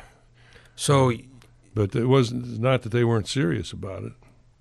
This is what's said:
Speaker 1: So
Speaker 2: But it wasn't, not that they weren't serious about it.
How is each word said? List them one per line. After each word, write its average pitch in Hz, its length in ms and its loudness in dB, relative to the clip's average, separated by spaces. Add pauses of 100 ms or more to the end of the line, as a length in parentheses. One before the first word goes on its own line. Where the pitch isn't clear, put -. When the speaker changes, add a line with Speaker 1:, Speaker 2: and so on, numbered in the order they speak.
(760)
Speaker 1:
So 135 360 2 (600)
Speaker 2:
But 104 220 0
it 120 100 0
wasn't, 123 540 0
not 127 220 2
that 113 80 -10
they 120 140 2
weren't 117 220 2
serious 135 460 -2
about 98 320 -10
it. 113 80 -12 (480)